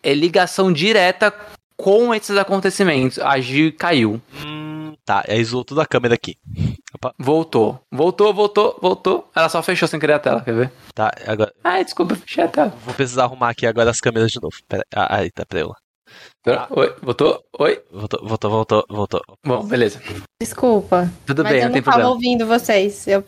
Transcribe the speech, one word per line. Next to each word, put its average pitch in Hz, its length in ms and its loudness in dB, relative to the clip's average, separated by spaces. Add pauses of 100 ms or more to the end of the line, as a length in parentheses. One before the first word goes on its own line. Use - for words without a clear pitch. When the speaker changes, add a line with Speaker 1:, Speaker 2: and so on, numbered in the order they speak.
Speaker 1:
é, 143 120 2
ligação 180 580 2
direta 190 640 2 (420)
com 226 380 4
esses 208 220 -2
acontecimentos. 190 840 2
A 139 200 0
Gil 135 380 2
caiu. 117 420 0 (160)
Speaker 2:
Hum, 151 600 -12 (100)
tá, 98 240 0
aí 113 160 0
zoou 120 180 -4
toda 139 200 -2
a 151 40 -2
câmera 120 280 0
aqui. - 240 -6 (560)
Opa. - 240 -10
Speaker 1:
Voltou. 131 640 0 (100)
Voltou, 180 400 2
voltou, 208 480 0
voltou. 190 560 0
Ela 160 140 2
só 170 120 -2
fechou 175 240 0
sem 156 140 -4
querer 147 140 2
a 147 40 2
tela, 127 220 0
quer 117 140 -4
ver? 123 180 0 (220)
Speaker 2:
Tá, 110 180 -2 (140)
agora 107 260 -2 (100)
Speaker 1:
Ai, 370 220 0
desculpa, - 300 -2
eu - 20 -6
fechei - 280 -4
a 339 40 0
tela. 277 340 0
Speaker 2:
Vou 123 120 -10
precisar 127 300 0
arrumar 123 260 -2
aqui 117 160 -4
agora 117 240 2
as 117 100 -2
câmeras 113 320 0
de 123 80 -10
novo. 110 160 -8 (100)
Pera... 98 160 -4 (120)
Ah, 104 240 0
aí, 90 120 -2
tá - 140 -10
pra 92 160 -6
eu. - 140 -6 (680)
Speaker 1:
Pera, - 200 0
Speaker 2:
Ah. - 80 -10
Speaker 1:
oi, 196 320 0
voltou? - 380 0 (180)
Oi? - 240 0 (100)
Speaker 2:
Voltou, 104 340 -8
voltou, 107 240 -2
voltou, 110 380 2
voltou. 101 320 -4 (240)
Speaker 1:
Bom, 123 200 -2
beleza. 123 360 0 (400)
Speaker 3:
Desculpa, 196 720 0 (140)
Speaker 1:
Tudo 143 180 0
Speaker 3:
mas 214 80 2
Speaker 1:
bem, - 80 4
Speaker 3:
eu 240 60 2
Speaker 1:
não 240 60 0
tem 135 100 0
Speaker 3:
não - 20 -4
tava - 140 4
Speaker 1:
problema. 247 160 2
Speaker 3:
ouvindo 240 320 -2
vocês. 214 600 0
Eu 196 220 2